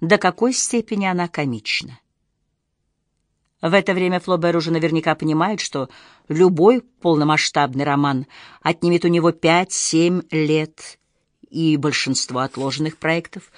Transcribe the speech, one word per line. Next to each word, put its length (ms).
до 160
какой 360
степени 520
она 220
комична». 720
В 120
это 200
время 280
Флобер 340
уже 160
наверняка 440
понимает, 440
что 300
любой 500
полномасштабный 1040
роман 420
отнимет 420
у 60
него 240
пять-семь 880
лет, 640
и 260
большинство 640
отложенных 560
проектов 640